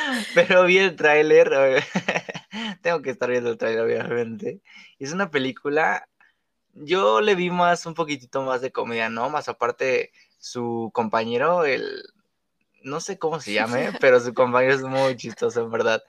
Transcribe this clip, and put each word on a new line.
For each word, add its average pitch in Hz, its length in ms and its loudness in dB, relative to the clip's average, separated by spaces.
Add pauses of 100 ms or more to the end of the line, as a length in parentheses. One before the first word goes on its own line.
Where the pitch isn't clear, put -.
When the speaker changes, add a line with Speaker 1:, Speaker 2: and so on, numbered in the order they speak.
(360)
Speaker 1:
Pero 185 300 6
vi 180 120 6
el 190 180 2
tráiler, 151 540 6
<laughs> 156 1300 -2
tengo 170 200 -2
que 135 80 -8
estar 123 200 -4
viendo 120 200 -2
el 113 80 -4
tráiler, 113 240 -2
obviamente. 117 800 -6 (380)
Es 139 140 -10
una 190 180 -4
película, 147 760 -2 (640)
yo 196 480 2
le 214 140 2
vi 180 140 0
más, 175 360 0
un 165 80 -10
poquitito 147 500 -6
más 127 180 -4
de 131 100 -6
comedia, 117 380 -4
¿no? 117 200 -4
Más 147 200 -6
aparte, 120 640 -2 (260)
su 117 560 -8
compañero, 120 720 0
el, - 380 -4 (800)
no 139 160 -8
sé 190 180 -10
cómo 160 220 -4
se 104 140 -8
llame, 120 380 -2
Speaker 2:
<laughs> - 80 -12
Speaker 1:
pero 127 200 6
su 120 140 -2
compañero 127 420 2
es 131 80 -2
muy 131 320 0
chistoso, 117 460 -4
en 113 100 -6
verdad. 113 380 0